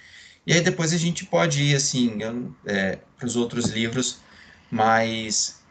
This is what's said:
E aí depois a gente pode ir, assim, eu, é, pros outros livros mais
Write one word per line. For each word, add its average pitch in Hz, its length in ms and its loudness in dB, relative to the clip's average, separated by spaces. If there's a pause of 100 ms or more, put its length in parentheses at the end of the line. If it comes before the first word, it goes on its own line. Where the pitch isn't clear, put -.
(480)
E 156 60 4
aí 170 80 6
depois 170 320 0
a 175 40 0
gente 170 280 -2
pode 170 360 2
ir, 143 140 4
assim, 120 460 0
eu, 120 340 -6 (100)
é, 95 340 -2 (180)
pros 117 180 -6
outros 120 300 0
livros 113 540 -2 (500)
mais 113 1000 0